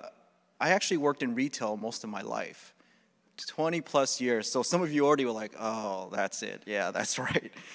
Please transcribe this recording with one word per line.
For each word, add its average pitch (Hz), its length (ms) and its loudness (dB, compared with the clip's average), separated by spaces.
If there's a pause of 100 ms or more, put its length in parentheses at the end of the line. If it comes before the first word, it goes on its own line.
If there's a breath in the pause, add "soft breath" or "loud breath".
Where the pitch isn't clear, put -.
(600)
I 156 120 4
actually 190 260 2
worked 143 260 2
in 120 100 0
retail 120 440 -2
most 110 260 -8
of 110 60 -8
my 101 120 -6
life, - 520 -8 (760 soft breath)
twenty 165 320 0
plus 139 400 2
years. 120 320 2
So 127 120 2
some 175 180 2
of 165 100 0
you 147 140 4
already 143 180 6
were 123 80 0
like, 107 260 -6
"Oh, 104 540 -4
that's 101 320 -2
it. 104 220 -8
Yeah, 101 260 0
that's 107 280 0
<laughs> 127 80 -4
right." - 260 -2 (220 loud breath)